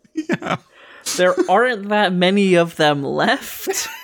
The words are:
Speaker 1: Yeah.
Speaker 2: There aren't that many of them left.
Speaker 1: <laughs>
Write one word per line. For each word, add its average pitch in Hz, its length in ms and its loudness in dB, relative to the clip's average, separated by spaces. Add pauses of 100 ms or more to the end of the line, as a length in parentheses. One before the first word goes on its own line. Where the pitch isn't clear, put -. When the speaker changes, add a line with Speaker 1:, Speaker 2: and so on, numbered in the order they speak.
(140)
Speaker 1:
Yeah. - 420 -4 (600)
Speaker 2:
There 180 180 2 (160)
aren't 208 400 0
that 208 220 2
many 185 420 2
of 170 220 2
them 147 260 2
left. 175 920 -4
Speaker 1:
<laughs> 932 120 -16